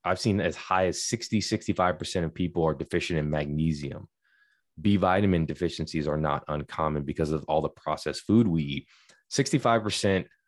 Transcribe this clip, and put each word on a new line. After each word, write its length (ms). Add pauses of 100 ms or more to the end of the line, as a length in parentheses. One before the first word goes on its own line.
I've 140
seen 200
as 160
high 300
as 180
sixty, 380
sixty-five 580
percent 260
of 80
people 300
are 100
deficient 460
in 100
magnesium. 800 (720)
B 160
vitamin 500
deficiencies 600
are 100
not 300
uncommon 560
because 280
of 180
all 120
the 80
processed 520
food 260
we 160
eat. 240 (400)
Sixty-five 560
percent 440 (200)